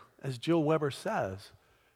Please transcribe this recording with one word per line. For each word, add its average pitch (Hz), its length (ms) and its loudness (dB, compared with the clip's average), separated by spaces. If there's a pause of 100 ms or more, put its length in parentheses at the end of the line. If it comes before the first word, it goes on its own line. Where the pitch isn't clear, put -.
(240)
as 131 140 -6
Jill 160 260 2
Weber 151 280 2
says, 110 600 -4 (440)